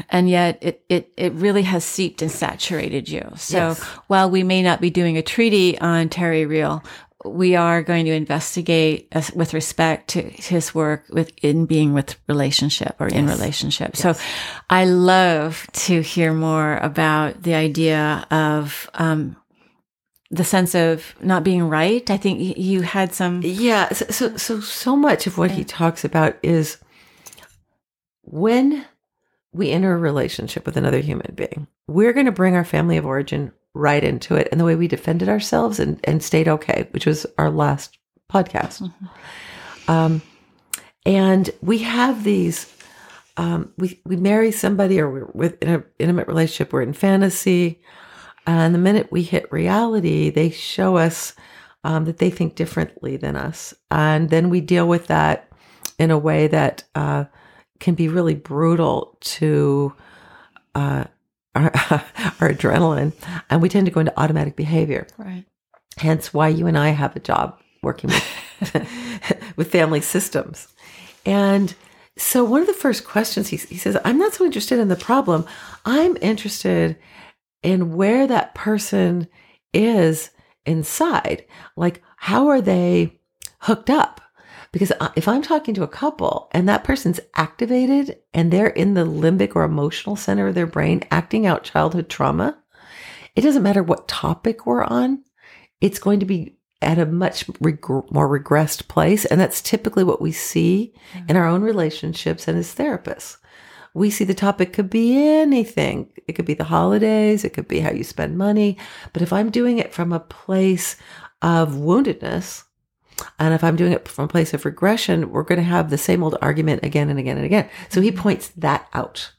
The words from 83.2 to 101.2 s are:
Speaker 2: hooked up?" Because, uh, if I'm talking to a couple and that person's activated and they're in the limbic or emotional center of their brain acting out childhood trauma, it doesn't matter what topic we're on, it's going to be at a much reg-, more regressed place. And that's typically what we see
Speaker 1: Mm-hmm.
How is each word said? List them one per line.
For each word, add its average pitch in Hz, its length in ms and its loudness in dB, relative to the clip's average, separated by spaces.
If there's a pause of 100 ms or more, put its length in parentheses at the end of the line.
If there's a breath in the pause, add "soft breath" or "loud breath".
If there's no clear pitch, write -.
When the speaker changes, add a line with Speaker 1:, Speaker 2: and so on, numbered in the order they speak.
Speaker 2:
hooked - 300 0
up?" - 300 2 (500 loud breath)
Because, 185 300 0
uh, 151 160 -4
if 160 120 0
I'm 247 120 2
talking 302 340 -2
to 170 80 -2
a 147 60 -4
couple - 640 -4
and 180 160 2
that - 160 0
person's 269 360 -2 (160)
activated 254 800 0 (160)
and 165 160 4
they're 196 180 4
in 196 260 2
the 170 120 2
limbic 165 500 0
or 165 80 2
emotional 156 500 -4
center 196 340 -2
of 190 60 -2
their 175 120 0
brain 165 440 -2
acting 196 360 0
out 170 180 0
childhood 160 460 -2
trauma, 156 480 -2 (760 loud breath)
it - 60 4
doesn't 277 220 4
matter 196 200 2
what 170 260 -2
topic - 580 -4
we're 240 180 0
on, 254 400 -2 (560 soft breath)
it's 196 180 0
going 202 220 2
to 190 60 -2
be 185 280 -4 (280)
at 160 160 2
a 165 80 2
much 170 400 -2 (160)
reg-, 151 260 -2
more 143 400 0
regressed 147 600 0
place. 170 360 2
And - 160 4
that's - 220 0
typically - 420 0
what - 160 2
we 160 120 -2
see 175 600 0 (220 loud breath)
Speaker 1:
Mm-hmm. 180 160 -8